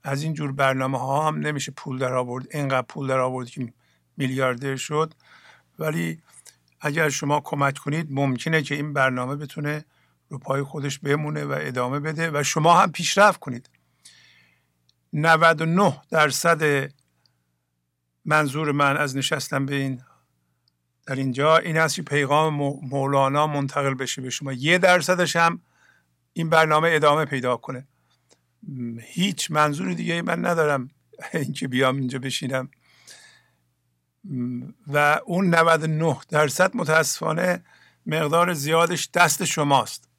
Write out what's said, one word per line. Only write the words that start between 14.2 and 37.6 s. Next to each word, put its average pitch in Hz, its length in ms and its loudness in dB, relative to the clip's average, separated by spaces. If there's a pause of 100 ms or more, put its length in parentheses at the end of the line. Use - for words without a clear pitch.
نود 160 480 4
و 160 60 0
نه 170 340 2 (100)
درصد 151 800 2 (1300)
منظور 151 480 0
من 143 240 2
از 139 200 -2
نشستن 139 500 -2
به 139 80 -4
این، 135 280 -4 (1040)
در 135 80 -6
اینجا 135 420 2
این 160 220 2
است 160 160 2
که 175 80 -8
پیغام 147 520 2
مو-، 143 280 -4
مولانا 139 640 2
منتقل 139 480 -2
بشه 131 280 -8
به 127 80 -8
شما. 135 220 -8
یه 147 260 2
درصدش 180 580 4
هم 170 240 2 (720)
این 165 180 -4
برنامه 160 420 4
ادامه 151 320 4
پیدا 127 320 -2
کنه. - 300 -12 (1120)
هیچ 180 500 -4
منظور 151 440 0
دیگه 170 280 -4
من 175 240 -2
ندارم 147 440 0 (200)
<laughs> - 220 -16
اینکه 143 360 -6
بیام 131 280 0
اینجا 131 220 -4
بشینم. 131 500 -6 (2250)
و 147 380 2
اون 175 300 0
نود 165 280 6
و 160 40 -2
نه 160 300 0 (120)
درصد 151 480 2
متاسفانه 160 880 0 (420)